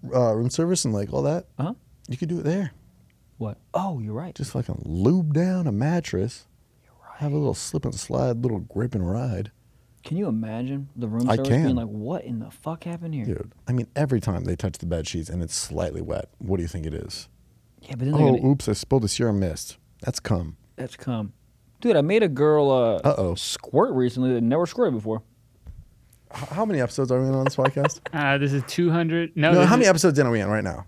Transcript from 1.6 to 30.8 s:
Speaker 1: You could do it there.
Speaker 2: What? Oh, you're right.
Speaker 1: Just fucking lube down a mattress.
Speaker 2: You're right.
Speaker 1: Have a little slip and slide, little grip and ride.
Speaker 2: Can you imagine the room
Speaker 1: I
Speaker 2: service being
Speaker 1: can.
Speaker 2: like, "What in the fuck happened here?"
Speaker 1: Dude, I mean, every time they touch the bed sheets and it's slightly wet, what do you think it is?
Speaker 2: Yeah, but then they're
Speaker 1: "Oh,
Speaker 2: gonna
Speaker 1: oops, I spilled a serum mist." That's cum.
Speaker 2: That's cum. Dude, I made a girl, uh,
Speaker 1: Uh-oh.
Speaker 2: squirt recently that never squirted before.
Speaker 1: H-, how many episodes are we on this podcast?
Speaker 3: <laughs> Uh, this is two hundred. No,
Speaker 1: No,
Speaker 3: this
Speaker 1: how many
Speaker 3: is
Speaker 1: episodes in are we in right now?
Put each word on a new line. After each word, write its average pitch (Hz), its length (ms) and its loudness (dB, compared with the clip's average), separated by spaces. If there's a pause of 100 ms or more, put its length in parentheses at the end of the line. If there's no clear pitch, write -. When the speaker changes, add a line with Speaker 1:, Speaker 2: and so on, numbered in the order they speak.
Speaker 1:
You 123 80 -6
could 156 140 -6
do 170 100 -4
it - 40 -8
there. 170 280 -2 (680)
Speaker 2:
What? 107 200 -8 (160)
Oh, 175 260 -2
you're 107 140 -6
right. 156 200 -8
Speaker 1:
Just - 180 -8
fucking - 340 -6
lube 147 480 2
down 180 340 0
a 123 60 0
mattress. 123 720 -2 (360)
Speaker 2:
You're - 100 -20 (100)
right. - 160 -20
Speaker 1:
Have 147 140 -2
a 151 40 0
little 143 160 0
slip - 320 -6
and 123 100 -4
slide, 123 480 -2
little 113 160 -2
grip 117 360 -6
and 90 140 -2
ride. 104 420 -4 (520)
Speaker 2:
Can - 120 -6
you 196 120 -2
imagine 120 680 -6
the 120 140 -6
room 117 200 0
Speaker 1:
I - 60 4
Speaker 2:
service 135 140 0
being 131 180 4
Speaker 1:
can. - 80 2
Speaker 2:
like, 117 120 -2
"What 107 360 -6
in 120 160 -8
the 107 100 -10
fuck - 360 -12
happened 170 280 -8
here?" 127 120 -4
Speaker 1:
Dude, - 260 -6 (160)
I 123 60 -2
mean, 120 140 -2 (100)
every 135 240 0
time 87 240 -2
they 87 100 -2
touch 92 220 -4
the - 80 -10
bed 82 220 -2
sheets 80 220 -6
and 85 140 -4
it's 78 100 -8
slightly 82 480 -6
wet, - 360 -8
what 95 180 -4
do 87 80 -2
you 82 60 -4
think 80 160 -8
it 78 80 -6
is? - 340 -12 (540)
Speaker 2:
Yeah, - 100 -20
but 127 80 -10
then 131 140 -2
they're 147 80 4
Speaker 1:
"Oh, 139 160 8
Speaker 2:
gonna 127 100 2
Speaker 1:
oops, 139 220 2
I 104 40 2
spilled 131 300 0
a 101 60 2
serum 107 320 0
mist." 85 360 -6 (240)
That's - 200 -6
cum. 87 340 -2 (220)
Speaker 2:
That's 123 180 -10
cum. 110 380 -6 (480)
Dude, 233 160 4
I 143 40 6
made 202 220 4
a 185 60 2
girl, 147 420 4
uh, 120 240 4 (120)
Speaker 1:
Uh-oh. 95 280 2
Speaker 2:
squirt - 580 0
recently 127 400 2
that 117 80 0
never 139 240 2
squirted 185 280 0
before. 110 280 -4 (1120)
Speaker 1:
H-, - 160 -10
how 190 160 -2
many 196 160 0
episodes 123 300 0
are 127 100 2
we 131 60 2
on 135 180 0
this 135 100 -2
podcast? 135 500 0
Speaker 3:
<laughs> - 80 -12
Uh, 143 240 2
this 139 160 2
is 139 140 0
two 175 240 2
hundred. 165 440 0
No, 160 160 6
Speaker 1:
No, 175 80 8
Speaker 3:
this 180 100 8
Speaker 1:
how 220 60 8
many 254 100 6
Speaker 3:
is 196 40 8
Speaker 1:
episodes 165 300 6
in 139 80 6
are 120 40 2
we 113 80 4
in 95 80 0
right 104 160 0
now? 92 240 -6